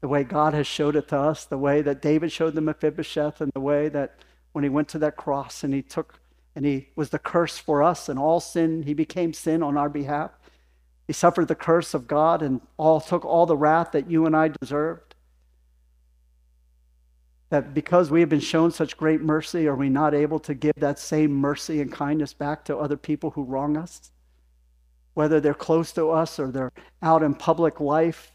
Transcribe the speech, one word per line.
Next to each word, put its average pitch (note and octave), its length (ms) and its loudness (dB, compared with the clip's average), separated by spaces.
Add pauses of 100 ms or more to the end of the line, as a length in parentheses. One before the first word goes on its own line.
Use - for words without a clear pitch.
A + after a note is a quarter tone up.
The C#3+ 60 -6
way C#3+ 160 2
God D3+ 280 0
has D3 140 0
showed D3 280 0
it C#3+ 140 0
to D3+ 80 -2
us, D3 300 -2
the C#3+ 100 -6
way C#3+ 240 2
that C#3+ 220 -2
David D#3 280 0
showed D#3+ 240 -2
them D#3 120 -2
Mephibosheth, D3+ 720 -4
and C#3+ 140 -4
the C3+ 60 -6
way D3 280 0
that D3 300 -6 (340)
when D3 100 -4
he C#3+ 60 0
went D3 200 0
to E3+ 100 -8
that D3+ 180 -2
cross C#3 480 -6
and C#3 80 -2
he C#3 80 -2
took, - 400 -10 (340)
and C#3+ 120 -4
he C3+ 300 -2
was D3 120 -4
the - 100 -4
curse - 380 -2
for D3 260 0
us D#3+ 280 0
and C3 80 -6
all D#3+ 220 2
sin, D#3+ 420 -2
he C#3+ 100 -6
became D#3+ 400 -4
sin E3 300 -2
on C#3+ 160 -2
our D3 100 0
behalf. C#3+ 440 -6 (760)
He - 80 -6
suffered E3+ 340 4
the D#3+ 60 0
curse E3 400 0
of B2+ 120 -4
God D#3 360 2
and C3 180 -2 (160)
all, D#3 240 4
took F3 240 -2
all E3+ 220 4
the E3 100 2
wrath D#3 360 2
that E3+ 180 -2
you D#3+ 160 2
and D#3+ 100 2
I D#3+ 120 4
deserved. D3+ 640 -6 (2250)
That C#3 240 0
because D#3 380 2
we D#3+ 100 4
have E3 80 6
been D3 100 2
shown E3 320 2
such - 280 -4
great D#3 240 2
mercy, D#3 440 0
are C#3 100 0
we C#3 120 0
not D3 240 2
able D3 280 0
to - 120 -8
give D3+ 240 0
that C#3+ 220 -2
same D#3 340 0
mercy C#3+ 480 -2
and C3+ 100 -4
kindness D3 440 -4
back D3 320 -6
to D3 100 -4
other C#3+ 220 -4
people D3+ 320 -6
who C#3+ 140 -8
wrong C3+ 340 -4
us? - 320 -16 (1040)
Whether D3+ 240 4
they're C#3+ 140 2
close D#3+ 380 -2
to D#3+ 180 0
us D#3+ 300 0
or C3 100 -4
they're C3 220 -6 (280)
out D#3+ 220 4
in C#3+ 140 2
public D#3+ 420 0
life D#3 560 0